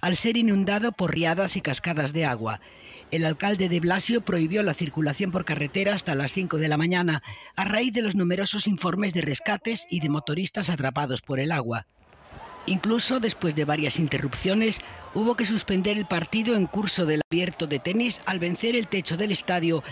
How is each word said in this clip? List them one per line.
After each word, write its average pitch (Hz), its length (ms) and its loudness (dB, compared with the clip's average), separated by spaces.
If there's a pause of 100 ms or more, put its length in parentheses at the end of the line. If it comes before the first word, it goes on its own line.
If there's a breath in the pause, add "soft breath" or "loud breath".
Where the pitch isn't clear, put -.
al 180 160 0
ser 226 200 2
inundado 208 540 4
por 175 240 -2
riadas 165 420 2
y 185 40 -2
cascadas 147 520 -2
de 160 120 2
agua. 113 360 -2 (520 loud breath)
El 165 120 0
alcalde 185 440 0
de 175 100 2
Blasio 185 440 2
prohibió 180 420 2
la 165 100 2
circulación 156 560 0
por 175 140 -2
carretera 151 500 0
hasta 165 220 -2
las 139 160 0
cinco 185 240 -2
de 156 100 2
la 151 100 2
mañana, 170 460 2 (320 loud breath)
a 175 100 -2
raíz 220 280 0
de 233 100 0
los 202 140 0
numerosos 190 500 0
informes 185 480 0
de 170 80 2
rescates 208 680 -2
y 175 120 -2
de 151 80 0
motoristas 151 600 -2
atrapados 135 540 -2
por 139 160 -4
el 147 140 0
agua. 117 340 -2 (800)
Incluso 226 540 2
después 196 340 0
de 151 100 2
varias 135 360 0
interrupciones, 185 800 0 (340 loud breath)
hubo 226 220 2
que 240 100 0
suspender 202 500 0
el 214 100 -2
partido 214 500 0
en 190 100 4
curso 190 400 0
del 151 240 2
abierto 170 380 0
de 143 100 0
tenis 226 480 0
al 190 140 -2
vencer 180 340 0
el 226 140 0
techo 180 280 -2
del 208 140 -2
estadio 170 600 2